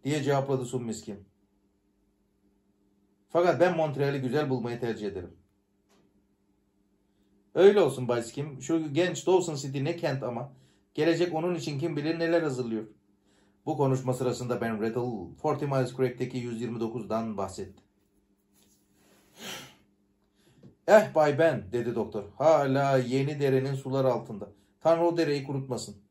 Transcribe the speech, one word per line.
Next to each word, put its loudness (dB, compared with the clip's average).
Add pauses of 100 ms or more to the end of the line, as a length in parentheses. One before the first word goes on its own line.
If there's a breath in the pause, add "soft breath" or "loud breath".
diye -2
cevapladı 0
Sun -6
Miskin. -10 (2000)
"Fakat 4
ben 4
Montreal'i 0
güzel -2
bulmayı -4
tercih -4
ederim." -10 (2250)
"Öyle 8
olsun 0
Bay 0
Skim. -10
Şu -2
genç 0
Dawson 4
City -6
ne -2
kent -4
ama. -6 (400 soft breath)
Gelecek 2
onun -2
için -6
kim -4
bilir -2
neler 2
hazırlıyor." -4 (760 soft breath)
Bu -4
konuşma 0
sırasında -2
Ben -4
Riddle, -4
Forty -2
Miles -2
Creek'teki -2
yüz -6
yirmi -6
dokuzdan -4
bahsetti. -10 (3000 loud breath)
"Eh 8
Bay 4
Ben," 2
dedi -2
doktor, -4 (140)
"hala 4
yeni 0
derenin 2
suları -2
altında. -4 (300 soft breath)
Tanrı 4
o 2
dereyi 0
kurutmasın." -6 (160)